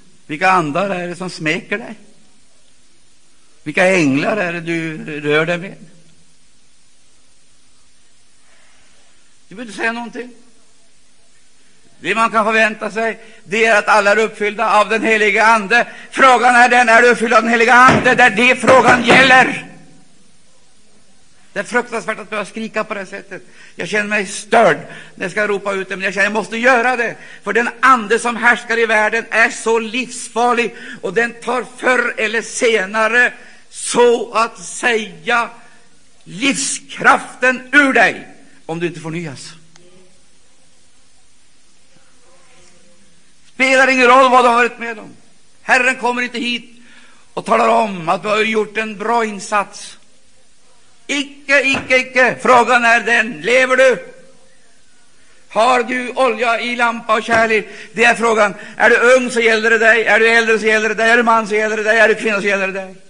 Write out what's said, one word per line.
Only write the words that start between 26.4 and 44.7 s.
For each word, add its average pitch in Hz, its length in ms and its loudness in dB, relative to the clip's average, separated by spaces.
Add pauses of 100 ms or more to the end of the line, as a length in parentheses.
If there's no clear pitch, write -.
göra 247 400 2
det. 226 200 -6 (260)
För 202 100 -6
den 233 160 0 (120)
ande 233 380 2
som 233 180 -4
härskar 226 420 0
i 233 80 0
världen 214 440 0
är 226 200 2
så 226 280 -2
livsfarlig, 240 960 -4 (260)
och 185 140 -8
den 226 180 -2
tar 233 320 -6 (140)
förr 240 380 -2
eller 220 260 -4
senare 220 880 0 (380)
så 240 640 0
att 226 260 -2
säga 220 920 -4 (720)
livskraften - 1500 -2
ur 277 200 4
dig 190 360 0 (380)
om 165 140 -10
du 175 60 -4
inte 160 140 -8
förnyas. 160 520 -12 (4000)
Spelar 262 340 2
ingen 254 180 2
roll 254 240 6
vad 247 140 6
du 247 40 4
har 233 60 4
varit 233 240 0